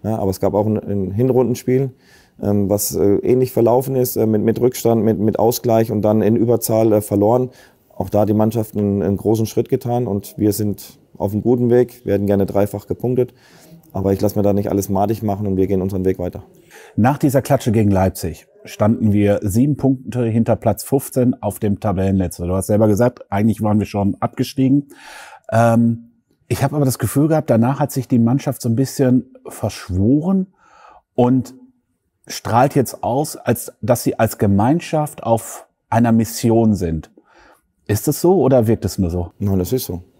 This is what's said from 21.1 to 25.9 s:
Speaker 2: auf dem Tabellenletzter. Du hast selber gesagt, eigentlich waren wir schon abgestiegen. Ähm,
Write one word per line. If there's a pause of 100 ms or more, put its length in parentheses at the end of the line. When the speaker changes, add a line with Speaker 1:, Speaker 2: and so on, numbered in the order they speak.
Speaker 2:
auf
dem
Tabellenletzter.
Du
hast
selber
gesagt,
eigentlich
waren
wir
schon
abgestiegen. (640)
Ähm, (380)